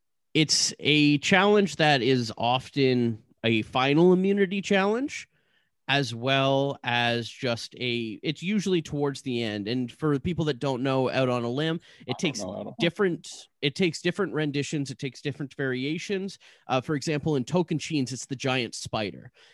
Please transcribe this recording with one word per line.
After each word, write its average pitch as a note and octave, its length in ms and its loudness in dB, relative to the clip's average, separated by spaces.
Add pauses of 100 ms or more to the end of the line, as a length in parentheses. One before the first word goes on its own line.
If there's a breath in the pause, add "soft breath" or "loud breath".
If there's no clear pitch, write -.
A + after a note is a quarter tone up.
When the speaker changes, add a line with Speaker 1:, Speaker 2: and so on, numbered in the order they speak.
(340)
Speaker 1:
It's - 440 2
a D3 400 6
challenge G3 580 4
that D3 260 4
is A#2+ 360 2
often B2 840 0 (200)
a A2+ 200 2
final C#3+ 500 4
immunity G3 500 2
challenge, G#3 640 0 (600)
as C3+ 260 0
well C3+ 680 2
as A#2+ 440 0
just - 460 -6
a, A#2+ 480 -4
it's D3+ 220 -4
usually F#3 360 0
towards C#3+ 420 -4
the A#2+ 200 -2
end. G#2 240 -4
And A#2+ 240 -2
for D3+ 240 -2
the C3+ 60 0
people E3 240 -2
that C#3 160 -2
don't C3 240 -2
know C3+ 260 2
Out C3 180 2
on B2 140 0
a A#2+ 80 -2
Limb, D#3+ 300 -2 (200 loud breath)
it - 20 -20
Speaker 2:
I - 100 -20
don't - 80 -10
Speaker 1:
takes C#3 180 -2
Speaker 2:
know F#2 140 -8
Out - 80 -10
on - 0 -
a G#2+ 80 -10
Limb. - 100 -14
Speaker 1:
different, E3+ 500 -2 (320)
it D3 140 -2
takes F3+ 260 0
different F3 320 -2
renditions. C#3+ 600 -4
It - 80 -16
takes C#3 200 -8
different C#3 340 -8
variations. D#3 840 -4 (300 soft breath)
Uh, B2+ 120 2
for D#3 140 -2
example, D3 400 -2
in B2+ 100 0
Tocantins, D3+ 680 -2
it's - 140 -10
the C#3 100 -8
giant B2+ 400 -2
spider. G#2 560 -6 (220 soft breath)